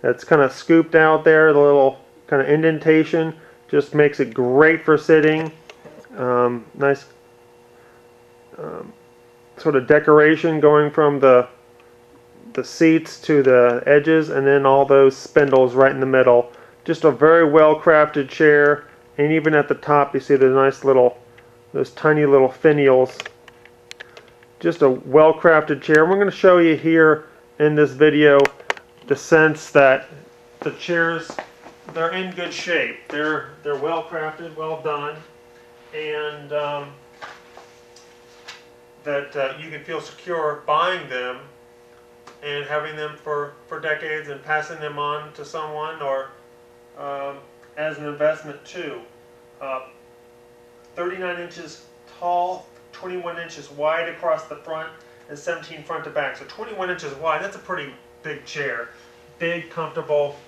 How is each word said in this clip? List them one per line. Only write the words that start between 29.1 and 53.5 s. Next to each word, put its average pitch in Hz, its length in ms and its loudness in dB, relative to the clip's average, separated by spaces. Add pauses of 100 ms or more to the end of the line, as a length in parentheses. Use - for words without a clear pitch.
sense 156 560 0
that 135 380 4 (500)
the 147 120 -8
chairs, 165 600 -6 (600)
they're 165 180 -6
in 185 240 -8
good 175 160 -10
shape. 143 560 -8
They're, 151 440 -8 (120)
they're 147 140 -8
well 160 260 -6
crafted, 156 540 -14
well 156 240 -12
done, 147 340 -10 (800)
and, 151 560 -12
um, 147 380 -8 (2250)
that, 143 280 -8
uh, 135 240 -6
you 160 120 -18
can 147 160 -16
feel 156 160 -10
secure 151 640 -8
buying 170 400 -4
them 123 300 -10 (1080)
and 143 220 -10
having 151 320 -8
them 151 180 -12
for, 143 380 -10 (140)
for 156 120 -14
decades 156 480 -8
and 139 160 -16
passing 156 380 -8
them 147 180 -12
on 147 360 -8
to 143 100 -18
someone, 156 560 -12
or, 135 300 -8 (680)
um, 139 400 -12 (400)
as 151 220 -10
an 147 60 -14
investment 147 600 -6
too. 147 340 -14 (640)
Uh, 135 220 -10 (1120)
thirty-nine 180 440 -10
inches 170 460 -18 (340)
tall, 175 480 -6 (240)
twenty-one 175 480 -12
inches 151 320 -18